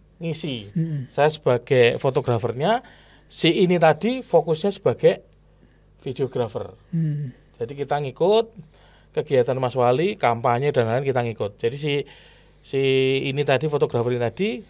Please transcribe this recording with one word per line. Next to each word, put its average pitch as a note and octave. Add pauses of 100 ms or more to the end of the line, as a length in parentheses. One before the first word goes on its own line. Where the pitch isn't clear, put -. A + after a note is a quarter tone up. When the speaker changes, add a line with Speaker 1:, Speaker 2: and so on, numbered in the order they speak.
(160)
Speaker 1:
ngisi. D3
Speaker 2:
Hmm. D#3+
Speaker 1:
Saya D3
sebagai B2+
fotografernya, B2+ (420)
si -
ini F3+
tadi E3+
fokusnya E3+
sebagai D#3 (760)
videografer. B2 (140)
Speaker 2:
Hmm. D3 (220)
Speaker 1:
Jadi D3
kita C#3+
ngikut F#3 (680)
kegiatan C#3
Mas B2+
Wali, C3
kampanye B2
dan C3
lain-lain B2
kita B2+
ngikut. A2
Jadi A#2
si, C#3+ (680)
si - (440)
ini C#3
tadi, C#3
fotografer C3+
ini A#2+
tadi F3+ (220)